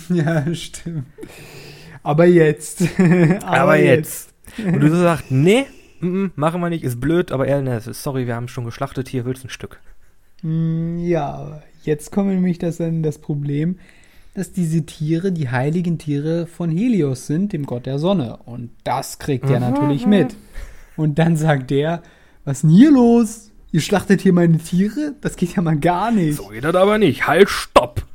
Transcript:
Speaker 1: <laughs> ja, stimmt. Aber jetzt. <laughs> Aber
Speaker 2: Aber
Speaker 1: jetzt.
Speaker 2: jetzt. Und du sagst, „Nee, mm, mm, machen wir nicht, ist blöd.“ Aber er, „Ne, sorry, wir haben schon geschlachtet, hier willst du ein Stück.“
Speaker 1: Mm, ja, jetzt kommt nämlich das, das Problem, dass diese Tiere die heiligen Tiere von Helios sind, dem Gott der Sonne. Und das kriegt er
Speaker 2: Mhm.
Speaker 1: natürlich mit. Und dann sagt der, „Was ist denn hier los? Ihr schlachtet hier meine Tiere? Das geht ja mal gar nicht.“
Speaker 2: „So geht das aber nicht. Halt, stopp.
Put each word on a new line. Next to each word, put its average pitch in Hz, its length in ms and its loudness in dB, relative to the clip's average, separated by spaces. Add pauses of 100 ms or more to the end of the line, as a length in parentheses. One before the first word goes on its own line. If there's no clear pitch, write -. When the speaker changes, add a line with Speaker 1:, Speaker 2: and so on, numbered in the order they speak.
Speaker 1:
<laughs> - 60 -20
ja, 165 460 0
stimmt. 160 520 -10 (960)
Aber 151 240 2
jetzt. 160 560 4 (160)
<laughs> 180 440 4
Aber - 40 -12
Speaker 2:
Aber 170 300 2
Speaker 1:
jetzt. - 540 0 (260)
Speaker 2:
jetzt. 190 180 -2
Und 139 60 0
du 147 80 6
sagst, 170 420 2
„Nee, 185 360 2 (340)
mm, 165 60 -6 (180)
mm, 185 100 -6
machen 165 260 -2
wir 175 100 -4
nicht, 165 140 -6
ist 120 160 -4
blöd.“ 165 300 0
Aber 131 160 -2
er, 139 160 0
„Ne, 123 180 -2
sorry, 123 460 -6
wir 120 80 -4
haben 120 140 -8
schon 123 160 -10
geschlachtet, 127 440 -8
hier 123 160 -6
willst 131 200 -8
du - 20 -14
ein - 40 -14
Stück.“ - 300 -16 (640)
Speaker 1:
Mm, 165 560 -4
ja, 151 640 -6 (220)
jetzt 151 260 -4
kommt 196 200 0
nämlich 180 280 0
das, 165 220 -4
das 160 380 -4
Problem, 147 600 -4 (560)
dass 185 180 -8
diese 165 340 -2
Tiere 165 440 -4
die 156 200 -4
heiligen 156 480 -2
Tiere 156 480 -4
von 170 240 -6
Helios 170 560 0
sind, 185 260 -2
dem 147 140 -6
Gott 123 200 -8
der 135 120 -4
Sonne. 156 400 -2
Und 120 320 -14 (140)
das 131 340 -6
kriegt 139 300 -4
er 135 120 2
Speaker 2:
Mhm. 123 100 -2
Speaker 1:
natürlich - 360 0
mit. 185 300 2 (600)
Und 151 220 -2
dann 165 180 2
sagt 147 340 0
der, 156 320 -2 (420)
„Was 139 140 -6
ist - 60 -8
denn 156 60 6
hier 233 200 8
los? 233 600 2 (220)
Ihr 160 80 2
schlachtet 190 420 0
hier 190 100 4
meine 170 260 4
Tiere? 220 640 -2
Das - 160 -8
geht 175 200 -4
ja 190 60 0
mal 160 160 0
gar 175 320 0
nicht.“ 165 280 0
Speaker 2:
„So - 100 -14
geht 113 160 -12
das 165 100 0
aber 196 240 4
nicht. 165 280 2
Halt, 170 220 6
stopp. - 560 0 (100)